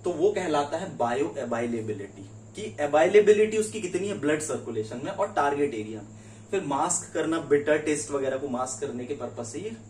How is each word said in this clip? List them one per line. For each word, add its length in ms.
तो 60
वो 220
कहलाता 440
है 200
बायो 440
अवेलेबिलिटी, 880
कि 260
अवेलेबिलिटी 760
उसकी 220
कितनी 280
है 120
ब्लड 200
सर्कुलेशन 640
में 80
और 160
टारगेट 460
एरिया 260
में। 80
फिर 120
मास्क 520
करना, 240
बिटर 400
टेस्ट 320
वगैरह 260
को 120
मास्क 380
करने 180
के 100
पर्पस 380
से 60
ये 180